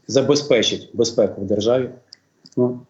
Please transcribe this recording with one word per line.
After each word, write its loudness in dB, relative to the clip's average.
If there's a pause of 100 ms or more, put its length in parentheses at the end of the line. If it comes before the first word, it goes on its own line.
забезпечать 0
безпеку 0
в -8
державі. 0 (640)
Ну, -2